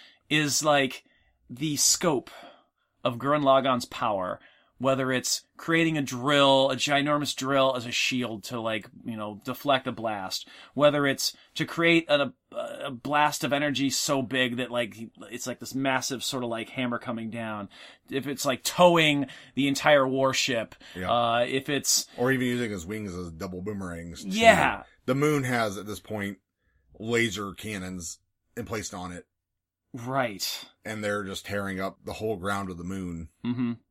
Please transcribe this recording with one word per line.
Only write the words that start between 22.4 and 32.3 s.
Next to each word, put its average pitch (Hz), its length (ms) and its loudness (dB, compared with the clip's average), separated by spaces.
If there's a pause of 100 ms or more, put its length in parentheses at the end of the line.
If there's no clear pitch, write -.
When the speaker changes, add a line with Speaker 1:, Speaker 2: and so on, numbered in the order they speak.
Speaker 2:
using 123 240 -2
his 90 140 -6
wings 104 280 -6
as 87 200 -8
double 90 280 -8
boomerangs. 87 640 -8
to 196 60 -8
Speaker 1:
Yeah. 190 540 0 (240)
Speaker 2:
The 127 80 -2
moon 147 280 -2
has, 117 340 -4
at 98 100 -12
this 101 120 -10
point, 101 380 -10 (600)
laser 107 560 -2
cannons 92 640 -10 (360)
emplaced 107 380 -8
on 90 180 -10
it. 87 140 -14 (680)
Speaker 1:
Right. 123 720 -4 (200)
Speaker 2:
And 107 180 -6
they're 104 200 -2
just 95 220 -8
tearing 98 340 -4
up 95 260 -4
the 104 80 -8
whole 107 240 -2